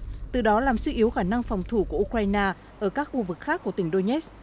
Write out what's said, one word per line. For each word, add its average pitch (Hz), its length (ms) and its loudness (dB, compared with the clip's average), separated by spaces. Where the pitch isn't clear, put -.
từ 247 100 0
đó 214 180 4
làm 254 180 2
suy 294 140 -2
yếu 226 180 4
khả 233 120 0
năng 214 200 0
phòng 208 200 -2
thủ 196 220 0
của 156 140 -2
Ukraine 202 540 2
ở 208 80 0
các 285 240 -2
khu 254 100 0
vực 175 180 -6
khác 330 240 -2
của 202 80 -2
tỉnh 175 200 -2
Donetsk. 202 400 0